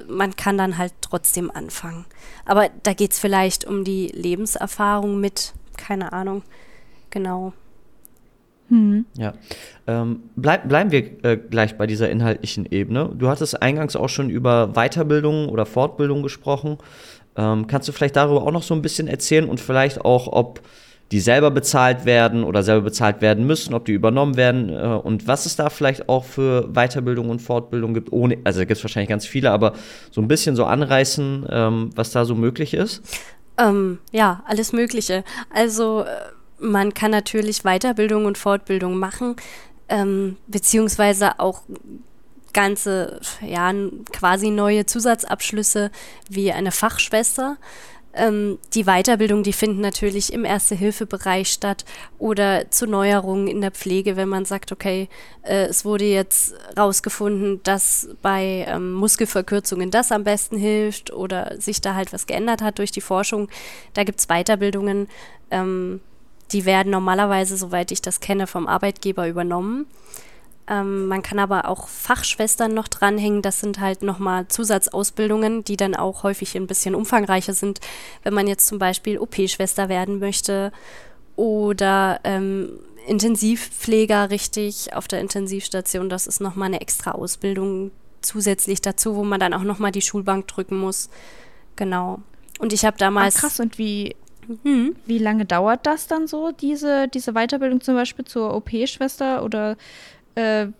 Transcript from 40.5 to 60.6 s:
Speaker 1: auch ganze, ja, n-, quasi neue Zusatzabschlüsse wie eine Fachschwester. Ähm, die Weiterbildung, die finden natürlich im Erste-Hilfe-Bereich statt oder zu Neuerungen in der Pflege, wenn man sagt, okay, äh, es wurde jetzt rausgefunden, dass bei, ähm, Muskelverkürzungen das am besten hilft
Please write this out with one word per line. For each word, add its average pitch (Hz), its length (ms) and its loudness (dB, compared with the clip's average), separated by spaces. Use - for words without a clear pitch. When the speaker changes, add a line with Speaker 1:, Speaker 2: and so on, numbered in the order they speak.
Speaker 1:
auch 185 240 -2
ganze, 196 640 0
ja, 175 240 0
n-, 196 420 -4
quasi 190 380 2
neue 208 360 2
Zusatzabschlüsse 214 1040 0
wie 196 240 0
eine 185 180 -2
Fachschwester. 233 840 0
Ähm, 208 420 0
die 220 120 2
Weiterbildung, 208 580 4
die 202 80 0
finden 208 300 0
natürlich 202 500 -2
im 226 140 -4
Erste-Hilfe-Bereich 196 1080 0
statt - 320 -2
oder 202 540 0
zu - 160 0
Neuerungen 196 600 2
in 202 120 -2
der 196 120 -2
Pflege, 190 440 -2
wenn 190 140 -2
man 190 160 -2
sagt, 196 260 -6
okay, 190 380 -4
äh, 196 220 2
es - 180 0
wurde 208 220 0
jetzt 196 500 2
rausgefunden, 202 880 0
dass - 440 0
bei, 190 480 0
ähm, 180 240 -4
Muskelverkürzungen 196 960 0
das 240 220 2
am 214 100 0
besten 208 340 -2
hilft 214 540 0